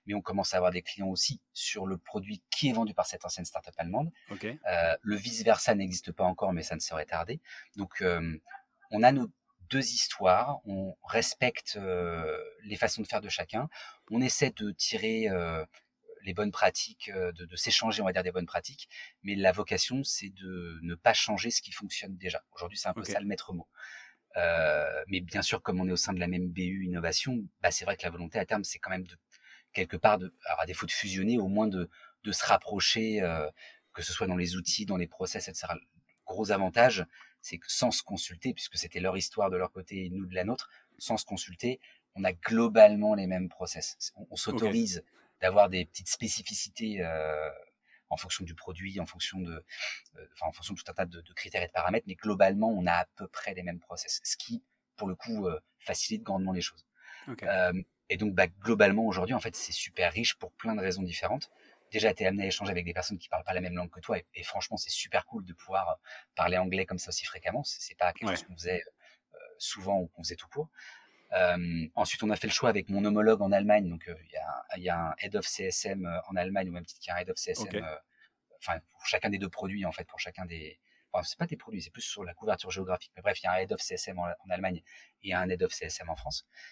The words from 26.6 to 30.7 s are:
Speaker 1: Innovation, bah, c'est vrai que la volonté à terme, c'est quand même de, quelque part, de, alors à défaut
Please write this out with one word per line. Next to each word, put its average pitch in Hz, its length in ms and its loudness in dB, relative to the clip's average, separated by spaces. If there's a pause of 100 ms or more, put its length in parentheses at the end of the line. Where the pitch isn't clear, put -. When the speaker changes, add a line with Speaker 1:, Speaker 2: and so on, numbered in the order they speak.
Speaker 1:
Innovation, 90 580 0 (200)
bah, - 100 4
c'est - 120 -4
vrai 98 120 0
que - 80 -8
la 85 60 -4
volonté 87 280 -6
à 92 60 0
terme, 107 180 0
c'est - 160 -8
quand - 120 -8
même 92 160 -4
de, - 100 -20 (560)
quelque - 240 -2
part, 104 220 8
de, 90 140 -8 (120)
alors 82 160 0
à 82 60 0
défaut 90 200 -6